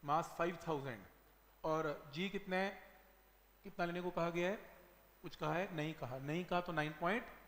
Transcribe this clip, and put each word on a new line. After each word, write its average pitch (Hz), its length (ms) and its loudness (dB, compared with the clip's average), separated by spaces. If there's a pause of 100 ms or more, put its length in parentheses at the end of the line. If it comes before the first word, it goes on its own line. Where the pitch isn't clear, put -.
मास 156 360 2
फ़ाइव 170 200 2 (100)
थाउजेंड 135 340 -2 (640)
और 156 500 0
जी 185 140 2
कितना 190 280 0
है, 190 140 4 (920)
कितना 190 220 -2
लेने 175 160 0
को 180 80 0
कहा 170 200 2
गया 175 200 4
है, 226 80 -2 (680)
कुछ 165 120 -10
कहा 156 180 2
है, 185 220 0
नहीं 156 180 0
कहा, 131 260 -6
नहीं 151 240 0
कहा 180 160 2
तो 175 120 -4
नाइन 156 280 2
पॉइंट 202 240 2 (240)